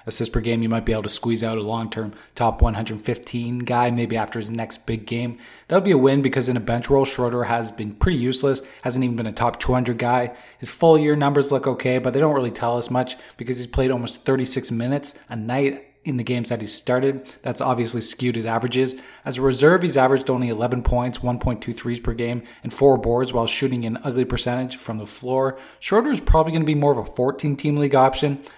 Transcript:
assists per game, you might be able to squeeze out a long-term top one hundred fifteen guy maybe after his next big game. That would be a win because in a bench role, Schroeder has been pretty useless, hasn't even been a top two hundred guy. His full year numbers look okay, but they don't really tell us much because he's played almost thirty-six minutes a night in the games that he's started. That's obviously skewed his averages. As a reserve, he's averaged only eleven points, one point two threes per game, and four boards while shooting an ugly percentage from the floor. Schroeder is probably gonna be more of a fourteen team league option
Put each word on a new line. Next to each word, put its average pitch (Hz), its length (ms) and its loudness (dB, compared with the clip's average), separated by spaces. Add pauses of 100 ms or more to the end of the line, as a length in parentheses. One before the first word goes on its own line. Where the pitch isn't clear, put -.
assists 113 260 0
per - 80 0
game, 113 220 0
you 113 80 0
might 113 160 -2
be 113 60 0
able 110 100 -2
to 104 80 -4
squeeze 117 340 0
out 113 140 -4
a 107 40 -4
long-term 110 500 -6 (220)
top 113 260 0
one 113 140 4
hundred 107 260 -8
fifteen 120 600 -6
guy 123 300 0
maybe 117 280 -2
after 107 200 -4
his 110 120 -8
next 113 360 -8
big 113 200 -6
game. 120 320 -6 (300)
That 170 80 2
would 190 80 4
be 196 80 4
a 147 60 6
win 135 220 4
because 135 300 0
in 123 80 0
a - 20 -2
bench 117 300 -2
role, 135 160 4
Schroeder 123 380 -2
has 117 280 -2
been 107 220 -8
pretty 175 240 0
useless, 131 420 0 (220)
hasn't 127 220 -2
even 120 120 -2
been 113 100 -4
a 107 60 -6
top 117 260 -2
two - 140 0
hundred 123 240 0
guy. 123 400 0 (220)
His - 120 -10
full 160 280 6
year 151 180 4
numbers 139 340 2
look 135 160 0
okay, 127 300 0
but 123 160 0
they 131 80 0
don't 151 140 4
really 123 160 0
tell 120 260 -2
us 120 140 -4
much 127 260 -2 (220)
because 123 180 -6
he's 120 100 -6
played 131 240 0
almost 120 360 -4
thirty-six 131 440 0
minutes 127 440 -4 (160)
a 123 60 -8
night 131 500 -2 (180)
in 135 120 -4
the 117 80 -4
games 120 240 -2
that 117 120 -4
he's 104 120 -2
started. 131 720 0
That's 127 180 -6
obviously 120 400 -2
skewed 120 360 0
his 113 100 -4
averages. 123 480 0 (320)
As 131 100 -4
a 127 60 -4
reserve, 143 400 6
he's 151 140 0
averaged 131 340 4
only 123 180 0
eleven 120 340 -2
points, 123 400 -2
one 123 160 -2
point 120 220 -2
two 117 140 -8
threes 120 260 -6
per 117 140 -4
game, 117 300 -4 (180)
and 120 100 -10
four 139 240 6
boards 120 360 0
while 117 140 0
shooting 127 380 -2
an 113 200 -4
ugly 127 200 0
percentage 123 520 -4
from 110 200 -8
the 107 100 -10
floor. 131 520 -2 (220)
Schroeder 233 300 2
is 220 100 -2
probably 160 320 4
gonna 160 120 0
be 156 100 2
more 143 180 4
of 123 60 0
a 107 60 -4
fourteen 139 520 -2
team 147 200 0
league 139 200 2
option 135 460 2 (160)